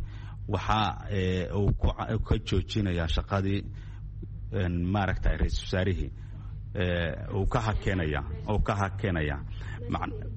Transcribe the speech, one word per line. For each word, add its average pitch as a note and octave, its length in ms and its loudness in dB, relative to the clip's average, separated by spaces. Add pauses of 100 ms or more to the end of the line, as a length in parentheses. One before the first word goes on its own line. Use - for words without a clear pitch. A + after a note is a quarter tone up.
(460)
waxa, G#2 340 2 (280)
eh, F#2 440 2
uu G2 220 4
ku - 140 2
ca-, A2 380 0
ka - 120 2
joojinayaa F#2 720 2
shaqadii, G2 540 2 (880)
en, G2+ 240 0 (120)
maaragtay F#2 520 2
ra'iisul F2 280 2
wasaarihii. E2 460 2 (600)
Eh, F2 640 0
uu G2 120 2
ka B2+ 140 4
hakenayaa, F#2 640 2 (260)
uu G#2 100 2
ka A2+ 160 4
hakenayaa. F2 640 0 (500)
Mac-, - 240 -2 (240)